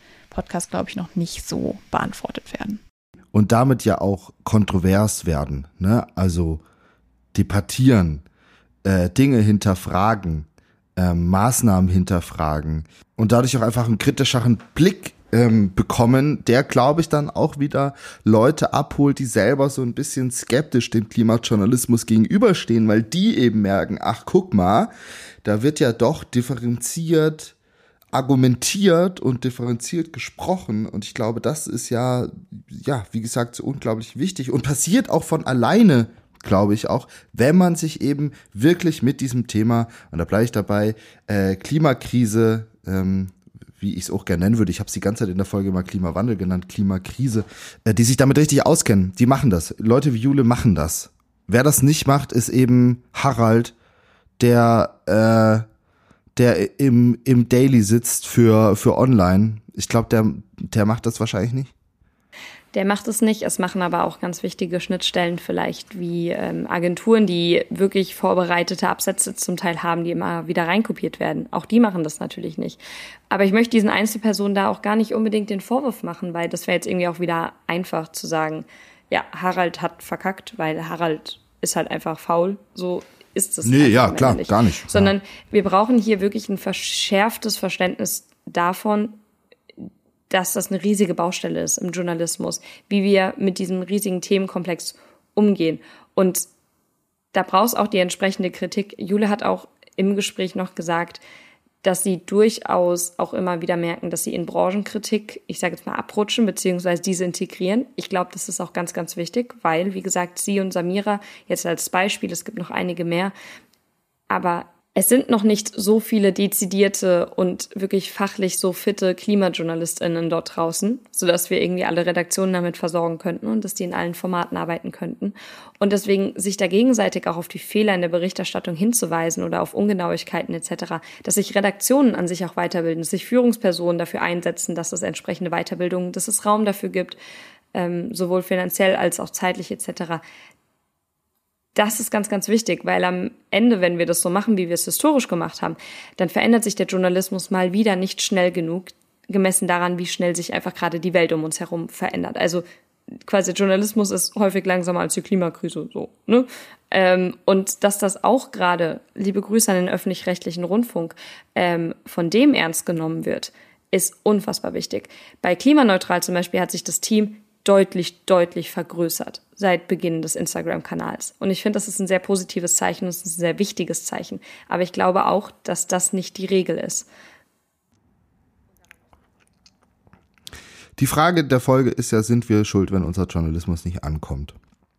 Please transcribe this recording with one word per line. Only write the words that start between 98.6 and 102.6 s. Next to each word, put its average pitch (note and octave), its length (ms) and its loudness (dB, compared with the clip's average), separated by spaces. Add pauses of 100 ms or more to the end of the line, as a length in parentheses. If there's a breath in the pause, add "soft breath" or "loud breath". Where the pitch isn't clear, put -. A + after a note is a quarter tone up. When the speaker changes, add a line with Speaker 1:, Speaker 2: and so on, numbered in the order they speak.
Speaker 3:
Jule G#3 300 0
hat - 120 -2
auch F#3 260 -2 (280)
im G3 200 0
Gespräch F#3+ 380 -6
noch F#3 220 -8
gesagt, E3+ 440 -4 (600 soft breath)
dass F#3 220 0
sie F3+ 200 -2
durchaus F#3 920 0